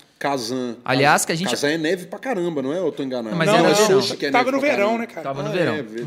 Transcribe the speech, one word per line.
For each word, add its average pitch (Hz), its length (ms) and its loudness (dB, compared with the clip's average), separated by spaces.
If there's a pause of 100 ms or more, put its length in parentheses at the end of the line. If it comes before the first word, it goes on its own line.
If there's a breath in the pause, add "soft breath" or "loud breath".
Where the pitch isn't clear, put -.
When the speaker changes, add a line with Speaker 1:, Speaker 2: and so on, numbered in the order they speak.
(180)
Speaker 1:
Kazan. 127 680 -4
Speaker 2:
Aliás, 139 400 4
que - 80 -8
a - 20 0
gente 165 160 -2
Speaker 1:
Kazan 143 200 -2
é 165 80 -2
neve 175 280 -2
pra - 120 -14
caramba, 175 420 -4
não 131 120 -4
é? 175 60 -4
Eu 170 140 -2
tô 151 100 -8
enganado. 123 340 -6
Speaker 2:
Mas 165 100 2
Speaker 3:
Não, 208 100 6
Speaker 2:
era - 120 6
Speaker 3:
não. - 60 4
Speaker 2:
verão. 202 280 6
Speaker 1:
Sochi - 140 -4
que - 100 -4
é 277 40 0
Speaker 3:
Tava 247 160 4
Speaker 1:
neve 262 100 0
Speaker 3:
no 269 40 2
Speaker 1:
pra 294 100 2
Speaker 3:
verão, 202 180 2
Speaker 1:
caramba. 226 120 0
Speaker 3:
né, 233 60 -6
cara? - 160 -14
Speaker 2:
Tava 139 200 -6
no 156 60 -4
Speaker 1:
Ah, 160 40 -4
Speaker 2:
verão. 165 220 0
Speaker 1:
é, 147 80 -4
verdade. 113 240 -8